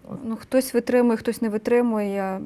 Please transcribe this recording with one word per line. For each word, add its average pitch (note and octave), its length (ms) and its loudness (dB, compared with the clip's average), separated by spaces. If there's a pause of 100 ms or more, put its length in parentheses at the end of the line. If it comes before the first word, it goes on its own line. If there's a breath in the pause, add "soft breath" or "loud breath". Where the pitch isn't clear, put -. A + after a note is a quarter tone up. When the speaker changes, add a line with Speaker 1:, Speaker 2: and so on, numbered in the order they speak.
(120)
Speaker 1:
От. - 120 -10
Speaker 2:
Ну, A3+ 120 -6
хтось C4 380 -2
витримує, A#3+ 440 2
хтось A3+ 240 -4
не A3+ 80 0
витримує. G#3 960 0